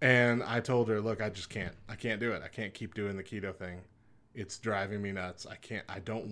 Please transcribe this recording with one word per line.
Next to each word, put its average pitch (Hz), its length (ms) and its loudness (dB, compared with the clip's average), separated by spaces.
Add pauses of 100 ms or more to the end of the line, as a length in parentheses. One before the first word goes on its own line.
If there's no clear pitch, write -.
And 123 420 6
I 120 160 2
told 120 300 4
her, 107 100 4
"Look, 110 220 0
I 107 80 0
just - 200 -8
can't. 92 240 -4 (140)
I 104 80 -8
can't 107 240 -2
do 117 140 2
it. 78 100 -2
I 101 60 -12
can't 101 240 -6
keep - 200 -8
doing 101 220 -2
the 95 80 -6
keto 98 320 -6
thing. 90 240 -8 (560)
It's - 240 -8
driving 101 420 0
me 98 120 -4
nuts. 92 320 -6
I - 100 -12
can't, - 320 -10
I 98 120 -8
don't 110 320 -4